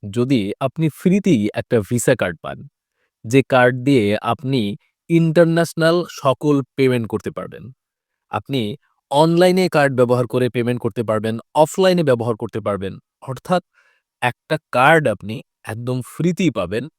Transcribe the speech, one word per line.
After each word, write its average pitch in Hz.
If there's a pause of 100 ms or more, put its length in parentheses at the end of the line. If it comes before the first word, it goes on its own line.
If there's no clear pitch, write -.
(120)
যদি 123 (200)
আপনি 139
ফ্রিতেই 180 (120)
একটা 120
ভিসা 120
কার্ড 90
পান, 69 (680)
যে 120 (100)
কার্ড 127 (100)
দিয়ে 127 (160)
আপনি 131 (480)
ইন্টারন্যাশনাল 165 (120)
সকল 143 (200)
পেমেন্ট 127
করতে 98
পারবেন? 90 (680)
আপনি 127 (500)
অনলাইনে 170
কার্ড 143
ব্যবহার 123
করে 127
পেমেন্ট 120
করতে 120
পারবেন, 110 (200)
অফলাইনে 180
ব্যবহার 120
করতে 110
পারবেন। 95 (280)
অর্থাৎ 175 (600)
একটা 123 (160)
কার্ড 147
আপনি 107 (280)
একদম 120
ফ্রিতেই 165
পাবেন 101 (160)